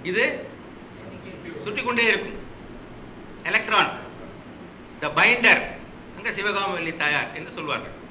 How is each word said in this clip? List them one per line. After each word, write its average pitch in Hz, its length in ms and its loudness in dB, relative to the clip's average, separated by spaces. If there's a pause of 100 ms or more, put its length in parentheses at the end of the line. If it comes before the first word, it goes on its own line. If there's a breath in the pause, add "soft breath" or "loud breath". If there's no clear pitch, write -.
இது 214 440 2 (1160)
சுற்றிக்கொண்டே 240 400 2
இருக்கும். - 400 2 (1000)
எலக்ட்ரான், 202 460 4 (1120)
the 151 80 0
binder, 214 520 8 (560)
அங்க 226 140 -4
சிவகாம 196 420 0
வெள்ளி 165 220 -2
தாயார் 147 400 2
என்று - 180 -8
சொல்வார்கள். 147 580 -4